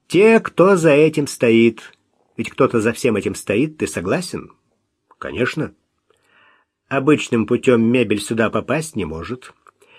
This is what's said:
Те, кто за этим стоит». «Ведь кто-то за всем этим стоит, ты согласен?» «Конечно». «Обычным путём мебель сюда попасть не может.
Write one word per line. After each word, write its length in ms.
Те, 320
кто 360
за 160
этим 360
стоит». 640
«Ведь 120
кто-то 320
за 120
всем 220
этим 200
стоит, 420
ты 100
согласен?» 640
«Конечно». 560
«Обычным 600
путём 360
мебель 360
сюда 300
попасть 460
не 100
может. 480